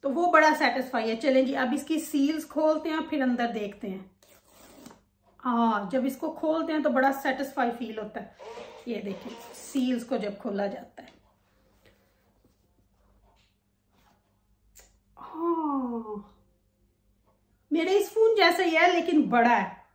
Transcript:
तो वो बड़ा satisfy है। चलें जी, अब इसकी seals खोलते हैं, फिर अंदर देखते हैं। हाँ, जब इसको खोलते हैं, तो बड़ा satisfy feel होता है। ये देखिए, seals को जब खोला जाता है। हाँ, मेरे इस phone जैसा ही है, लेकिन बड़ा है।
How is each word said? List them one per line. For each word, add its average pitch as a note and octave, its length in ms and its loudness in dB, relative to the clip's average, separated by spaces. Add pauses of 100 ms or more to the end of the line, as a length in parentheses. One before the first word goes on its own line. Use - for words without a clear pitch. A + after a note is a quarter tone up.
तो C#4 60 0
वो E4+ 180 0
बड़ा D#4 260 8
satisfy B3 560 -2
है। A3+ 60 0
चलें C4 300 4
जी, C4+ 80 -4
अब A#3+ 200 0
इसकी D#4 260 -2
seals D4+ 460 0
खोलते D#4 440 0
हैं, D#4 180 -4
फिर D4 140 -2
अंदर B3 260 0
देखते G#3 400 -8
हैं। F#3+ 240 -10 (1300)
हाँ, A3+ 540 0
जब C4 120 0
इसको C#4 240 -4
खोलते D#4+ 440 -2
हैं, D4+ 100 0
तो C#4+ 60 2
बड़ा C4 220 2
satisfy C4 600 -2
feel A3 280 -8
होता G#3 200 -10
है। - 160 -16 (520)
ये A#3 80 -6
देखिए, G3 380 -10 (200)
seals B3+ 500 -2
को B3 140 -4
जब G3+ 200 -6
खोला G3+ 300 -4
जाता - 340 -12
है। - 120 -20 (4000)
हाँ, C4+ 1160 -4 (1400)
मेरे F4+ 240 2
इस G4+ 120 2
phone A4 260 4
जैसा F4 280 4
ही E4+ 80 2
है, E4+ 220 4
लेकिन E4+ 360 2
बड़ा A#3+ 260 6
है। G3 240 -4 (160)